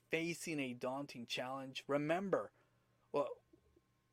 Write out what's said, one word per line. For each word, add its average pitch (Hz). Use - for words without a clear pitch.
facing 160
a 131
daunting 131
challenge, 135
remember, 151
well, 139